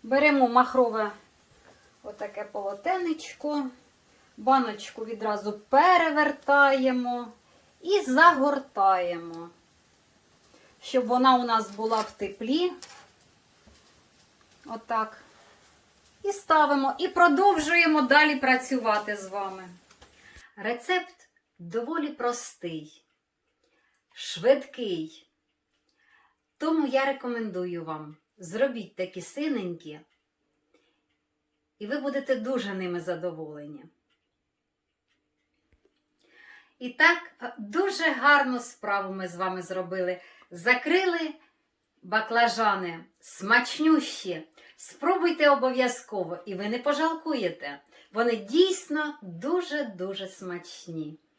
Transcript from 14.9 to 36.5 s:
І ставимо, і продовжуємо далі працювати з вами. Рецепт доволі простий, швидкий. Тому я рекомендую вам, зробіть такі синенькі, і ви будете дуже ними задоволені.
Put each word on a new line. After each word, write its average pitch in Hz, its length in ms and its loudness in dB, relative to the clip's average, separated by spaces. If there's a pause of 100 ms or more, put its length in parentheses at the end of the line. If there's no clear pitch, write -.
І 403 80 -2
ставимо, 285 680 2
і 359 80 -2
продовжуємо 339 960 4
далі 294 340 6
працювати 226 800 0
з 190 120 -12
вами. 190 420 -8 (840)
Рецепт 240 720 -6 (300)
доволі 240 480 -4
простий, 175 1000 -8 (1080)
швидкий. 196 1120 -2 (1300)
Тому 320 300 0
я 269 180 2
рекомендую 208 800 -4
вам, 151 320 -10 (200)
зробіть 220 580 -4
такі 180 260 -8
синенькі, 180 760 -6 (1800)
і 208 80 -12
ви 269 100 -4
будете 269 380 -2
дуже 220 380 -4
ними 180 260 -4
задоволені. 160 840 -10 (3000)